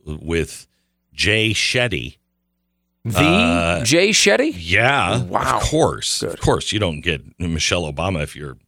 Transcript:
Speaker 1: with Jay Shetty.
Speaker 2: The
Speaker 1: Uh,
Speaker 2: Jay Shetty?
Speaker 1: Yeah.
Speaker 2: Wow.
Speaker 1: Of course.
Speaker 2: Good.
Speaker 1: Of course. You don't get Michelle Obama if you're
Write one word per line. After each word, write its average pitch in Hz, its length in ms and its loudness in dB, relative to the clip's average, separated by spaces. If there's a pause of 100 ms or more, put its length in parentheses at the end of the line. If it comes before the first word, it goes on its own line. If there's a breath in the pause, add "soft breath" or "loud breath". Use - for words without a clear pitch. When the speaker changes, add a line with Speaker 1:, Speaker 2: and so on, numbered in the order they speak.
Speaker 1:
with 78 640 -4 (480)
Jay 110 380 2
Shetty. 104 640 -2 (880)
Speaker 2:
The - 180 0
Speaker 1:
Uh, 85 640 2
Speaker 2:
Jay 170 240 4
Shetty? 214 480 2
Speaker 1:
Yeah. 107 680 2
Speaker 2:
Wow. 120 340 -2
Speaker 1:
Of 104 60 -2
course. 143 560 0
Speaker 2:
Good. 90 140 -6
Speaker 1:
Of - 80 -12
course. - 320 0
You 107 60 0
don't 82 200 -2
get 78 220 -2 (180)
Michelle 82 520 -2
Obama 80 300 -2
if 71 140 -8
you're 69 220 -14 (100)